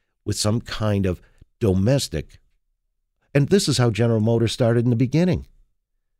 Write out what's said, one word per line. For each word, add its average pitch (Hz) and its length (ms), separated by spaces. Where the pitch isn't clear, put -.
with 104 120
some 107 240
kind 101 460
of 87 140
domestic? 95 800
And 143 140
this 196 200
is 123 100
how 123 120
General 113 300
Motors 113 320
started 117 320
in 123 60
the 117 60
beginning, 143 500